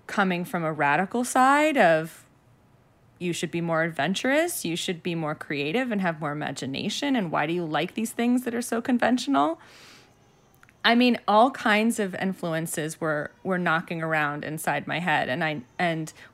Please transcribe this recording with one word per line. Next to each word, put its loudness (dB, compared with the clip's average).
coming 0
from -4
a 0
radical 2
side 4
of, 4
"You -2
should -4
be -2
more 2
adventurous, 0
you -2
should -4
be -4
more -2
creative -4
and -2
have -2
more -4
imagination. -4
And 0
why 0
do -2
you -2
like -2
these -4
things 0
that -6
are -4
so -4
conventional?" 2
I 6
mean, 4
all 6
kinds 0
of -2
influences -4
were, -2
were -2
knocking 0
around -2
inside -4
my -4
head. 0
And -2
I, -4
and -2